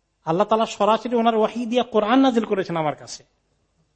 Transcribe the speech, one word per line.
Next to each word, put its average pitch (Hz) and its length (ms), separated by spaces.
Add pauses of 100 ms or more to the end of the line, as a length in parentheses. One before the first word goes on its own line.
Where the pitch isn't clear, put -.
(240)
আল্লাহ 175 220
তাআলা 220 200
সরাসরি 220 500
ওনার 226 180
ওহী 220 320
দিয়ে 240 160
কোরআন 233 380
নাজিল 240 240
করেছেন 190 320
আমার 151 180
কাছে। - 300 (720)